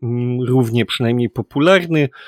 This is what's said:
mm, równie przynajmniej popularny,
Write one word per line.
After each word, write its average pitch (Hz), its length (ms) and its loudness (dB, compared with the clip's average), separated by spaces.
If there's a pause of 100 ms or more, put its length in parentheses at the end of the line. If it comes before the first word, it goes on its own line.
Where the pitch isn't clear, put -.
mm, 123 380 -4
równie 123 440 2
przynajmniej 120 440 -2
popularny, 160 800 0 (180)